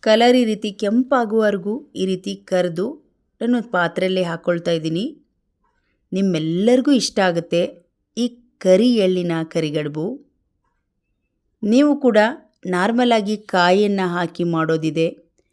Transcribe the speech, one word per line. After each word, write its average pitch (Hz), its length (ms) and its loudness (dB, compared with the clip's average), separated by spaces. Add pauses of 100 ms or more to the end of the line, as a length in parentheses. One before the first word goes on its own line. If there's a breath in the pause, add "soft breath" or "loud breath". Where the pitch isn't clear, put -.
ಕಲರ್ 233 340 4
ಈ 247 80 4
ರೀತಿ 214 280 -4
ಕೆಂಪಾಗುವವರೆಗೂ 214 1000 0 (220)
ಈ 185 100 -4
ರೀತಿ 190 300 -6
ಕರೆದು 180 500 -4 (540)
ನಾನು 240 160 0
ಒಂದು 233 140 -6
ಪಾತ್ರೆಯಲ್ಲಿ 185 520 -2
ಹಾಕ್ಕೊಳ್ತಾ 170 480 -4
ಇದ್ದೀನಿ. 165 340 -4 (1080)
ನಿಮ್ಮೆಲ್ಲರಿಗೂ 190 800 0
ಇಷ್ಟ 226 260 0
ಆಗುತ್ತೆ 170 420 0 (560)
ಈ 233 80 -2 (340)
ಕರಿ 190 360 4
ಎಳ್ಳಿನ 185 380 0 (180)
ಕರಿಗಡುಬು. 151 560 -4 (1600)
ನೀವು 262 380 4
ಕೂಡ 226 180 4 (480)
ನಾರ್ಮಲಾಗಿ 214 720 0 (100)
ಕಾಯನ್ನು 190 600 2
ಹಾಕಿ 175 360 -4
ಮಾಡೋದಿದೆ, 160 640 -2 (460)